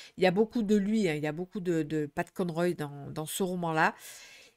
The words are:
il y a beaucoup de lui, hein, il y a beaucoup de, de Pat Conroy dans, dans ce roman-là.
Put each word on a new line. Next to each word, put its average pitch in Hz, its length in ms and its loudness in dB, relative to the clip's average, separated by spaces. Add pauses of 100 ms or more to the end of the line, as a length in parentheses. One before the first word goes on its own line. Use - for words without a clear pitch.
(180)
il 165 60 2
y 190 40 8
a 180 40 6
beaucoup 220 300 2
de 208 140 4
lui, 208 340 2
hein, 151 60 0
il 147 80 -4
y 151 40 -2
a 151 40 0
beaucoup 180 280 -8
de, 170 220 0
de 151 240 -2
Pat 170 260 -6
Conroy 175 420 0
dans, 143 360 -10
dans 151 160 -6
ce - 160 -6
roman-là. 175 540 2 (600)